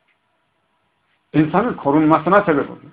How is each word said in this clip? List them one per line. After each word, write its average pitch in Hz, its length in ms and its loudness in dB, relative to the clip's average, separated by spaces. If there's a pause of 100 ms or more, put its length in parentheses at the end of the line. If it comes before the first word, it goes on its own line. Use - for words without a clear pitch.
(1300)
İnsanın 170 400 0
korunmasına 156 680 2
sebep 151 280 -2
oluyor. - 240 -20